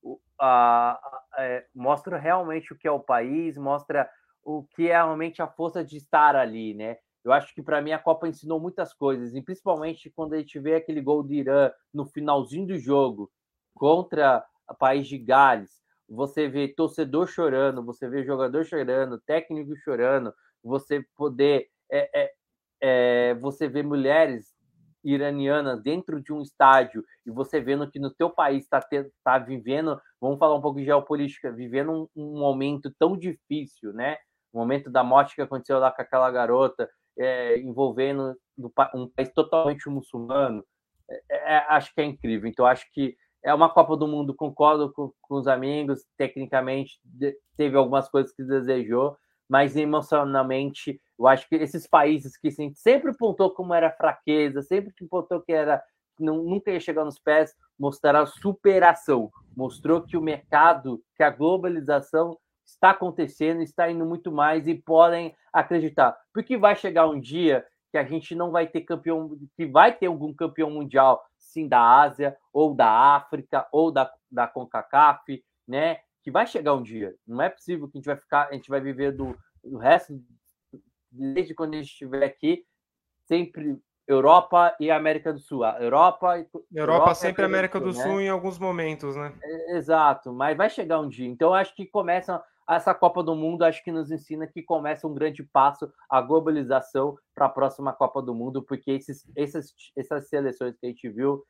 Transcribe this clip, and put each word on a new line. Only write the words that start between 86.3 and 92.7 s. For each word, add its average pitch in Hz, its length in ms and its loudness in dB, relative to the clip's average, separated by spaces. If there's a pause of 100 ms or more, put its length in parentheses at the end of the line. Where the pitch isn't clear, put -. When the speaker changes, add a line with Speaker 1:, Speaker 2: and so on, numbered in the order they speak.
Speaker 1:
e 165 80 -10 (260)
Speaker 2:
Europa 156 220 -2
Speaker 1:
Europa 170 160 8
e 165 60 2
Speaker 2:
sempre 185 280 -2
Speaker 1:
América 190 340 -2
Speaker 2:
América - 20 -4
Speaker 1:
do 180 60 -6
Speaker 2:
do 185 80 -4
Speaker 1:
Sul, 240 100 -6
né? 190 60 -2
Speaker 2:
Sul 196 100 -2
em 196 80 -4
alguns 185 320 -6
momentos, 156 560 -6
né? 147 260 -10
Speaker 1:
É, 165 340 -8
exato, 147 560 2
mas 143 240 -2
vai 208 140 0
chegar 165 300 -4
um 147 80 -6
dia. 123 180 -10
Então, 160 260 2
acho 190 220 0
que 190 120 -14
começa, 180 540 -4 (280)
essa 170 260 2